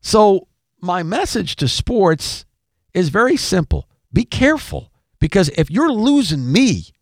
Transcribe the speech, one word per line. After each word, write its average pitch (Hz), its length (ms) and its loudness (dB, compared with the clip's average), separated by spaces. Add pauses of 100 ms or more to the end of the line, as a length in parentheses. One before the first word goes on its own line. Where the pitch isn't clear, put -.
So 208 480 2 (320)
my 180 220 -6
message 196 540 -6
to 143 120 -2
sports - 760 0 (480)
is 180 160 0
very 233 280 2
simple. - 520 -2 (240)
Be 240 120 2
careful, 262 680 -2 (260)
because 151 320 2
if 156 200 -2
you're 285 200 0
losing 214 640 0
me 175 500 2